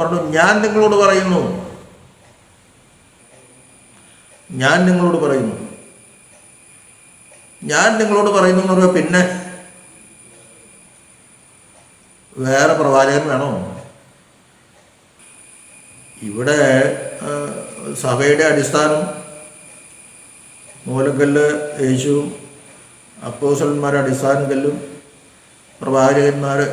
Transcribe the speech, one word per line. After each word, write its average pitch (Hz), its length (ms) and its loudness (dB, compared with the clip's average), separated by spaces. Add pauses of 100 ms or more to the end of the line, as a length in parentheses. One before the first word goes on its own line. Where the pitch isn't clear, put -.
പറഞ്ഞു, 170 180 -2 (160)
"ഞാൻ 180 200 4 (100)
നിങ്ങളോട് 208 380 2
പറയുന്നു, 190 360 2 (3250)
ഞാൻ 147 140 2 (120)
നിങ്ങളോട് 175 340 2
പറയുന്നു." 127 340 -2 (2250)
ഞാൻ 165 180 4 (120)
നിങ്ങളോട് 208 340 2
പറയുന്നു 185 300 4
എന്ന് 185 100 0
പറയുമ്പോൾ 185 240 4
പിന്നെ 175 240 2 (3250)
വേറെ 139 360 4
പ്രവാചകൻ 139 500 2
വേണോ? 135 200 -2 (2750)
ഇവിടെ, 131 300 -2 (680)
ആ, - 20 -6 (760)
സഭയുടെ 143 460 2
അടിസ്ഥാനം 151 520 0 (1900)
മൂലക്കല്ല് 143 580 2 (380)
യേശുവും 143 420 0 (1000)
അപ്പോസ്തലന്മാരുടെ 143 760 -2
അടിസ്ഥാനം 135 480 0
കല്ലും 139 260 -2 (1000)
പ്രവാചകന്മാർ 139 800 0 (140)